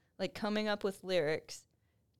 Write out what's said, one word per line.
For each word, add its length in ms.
like, 180
coming 340
up 160
with 180
lyrics 640